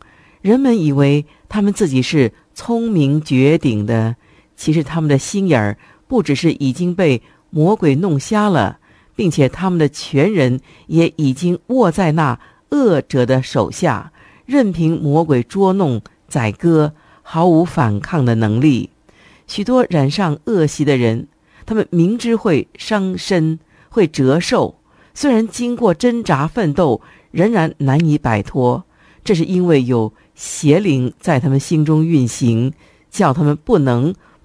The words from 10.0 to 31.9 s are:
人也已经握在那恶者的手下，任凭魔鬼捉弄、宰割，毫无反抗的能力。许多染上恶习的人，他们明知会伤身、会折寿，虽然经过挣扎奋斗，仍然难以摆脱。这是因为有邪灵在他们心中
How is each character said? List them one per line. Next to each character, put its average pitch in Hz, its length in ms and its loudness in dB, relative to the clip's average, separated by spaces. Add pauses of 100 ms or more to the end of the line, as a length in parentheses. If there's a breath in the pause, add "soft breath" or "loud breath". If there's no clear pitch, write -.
人 131 260 0 (280 soft breath)
也 165 280 0
已 143 160 0
经 175 360 -2
握 233 240 2
在 165 220 0
那 151 260 -2 (320 soft breath)
恶 226 300 2
者 127 240 0
的 131 180 2
手 107 260 -2
下， 135 420 -4 (360 soft breath)
任 247 240 2
凭 165 280 0
魔 151 240 2
鬼 139 200 0
捉 190 300 0
弄、 151 280 -2 (260 loud breath)
宰 113 240 -2
割， 156 420 2 (280 soft breath)
毫 165 260 -2
无 165 160 4
反 117 360 -2
抗 147 260 -2
的 117 100 2
能 110 240 0
力。 135 300 0 (560 soft breath)
许 - 180 -8
多 247 260 0
染 143 200 0
上 160 360 -2
恶 196 200 0
习 151 180 -2
的 139 140 2
人， 113 300 -2 (400 soft breath)
他 220 80 -4
们 214 160 0
明 180 260 2
知 233 180 -2
会 180 320 0 (100)
伤 190 380 -4
身、 160 440 -2 (300 soft breath)
会 196 180 2
折 139 320 2
寿， 175 400 -2 (340 soft breath)
虽 285 180 -2
然 226 160 2
经 240 280 -6
过 226 180 2
挣 233 300 -2
扎 147 240 0
奋 160 260 -2
斗， 143 280 0 (280 soft breath)
仍 196 220 0
然 160 260 0
难 143 260 0
以 151 140 2
摆 110 240 -2
脱。 123 420 -2 (400 soft breath)
这 208 120 0
是 160 80 0
因 180 240 -2
为 147 160 4
有 117 300 0 (200 soft breath)
邪 - 460 0
灵 135 400 -2
在 151 200 0
他 120 80 -2
们 135 120 2
心 156 260 0
中 156 200 2